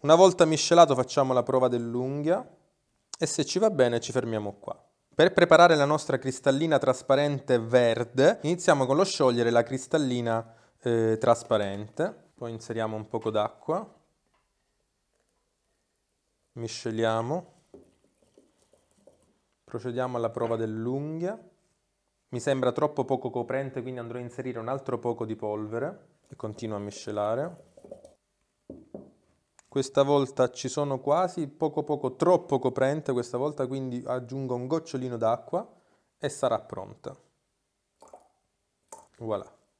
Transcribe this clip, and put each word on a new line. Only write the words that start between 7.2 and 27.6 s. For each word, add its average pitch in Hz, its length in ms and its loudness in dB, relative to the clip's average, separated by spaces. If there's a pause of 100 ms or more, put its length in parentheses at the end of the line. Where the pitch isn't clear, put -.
verde 120 840 4
iniziamo 151 460 2
con 139 80 2
lo 180 80 4
sciogliere 120 480 2
la 117 100 6
cristallina, 123 960 -2 (260)
eh, 113 380 0
trasparente, 107 1120 -2
poi 120 160 -12
inseriamo 110 460 -6
un 107 120 -10
poco 113 220 -4
d'acqua, 127 580 -4 (2750)
misceliamo, 113 1000 -4 (2000)
procediamo 123 540 -6
alla 113 140 -2
prova 117 240 -2
dell'unghia. 139 840 -6 (880)
Mi 123 100 -6
sembra 127 320 0
troppo 147 340 -2
poco 131 240 -4
coprente, 131 540 -6
quindi 127 160 -10
andrò 117 180 -12
a 123 40 -10
inserire 123 360 -10
un 113 100 -8
altro 135 300 -4
poco 117 280 -4
di 110 100 -6
polvere 107 720 -8 (200)
e - 80 -20
continuo 110 420 -8
a - 20 -6
miscelare. 107 920 -6 (2000)